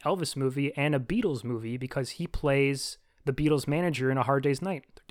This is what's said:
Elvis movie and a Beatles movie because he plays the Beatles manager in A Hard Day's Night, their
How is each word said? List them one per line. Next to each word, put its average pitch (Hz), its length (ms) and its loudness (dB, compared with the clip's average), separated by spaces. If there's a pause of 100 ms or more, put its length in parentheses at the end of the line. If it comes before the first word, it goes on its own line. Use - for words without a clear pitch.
Elvis 175 320 -2
movie 135 400 0
and 147 180 2
a 139 60 2
Beatles 156 460 0
movie 117 320 -4
because 127 340 -6
he 170 160 -6
plays 139 680 0 (260)
the 139 100 0
Beatles 151 340 2
manager 143 440 2
in 135 60 2
A 127 60 2
Hard 139 200 2
Day's 143 180 2
Night, 180 220 -6 (120)
their - 160 -20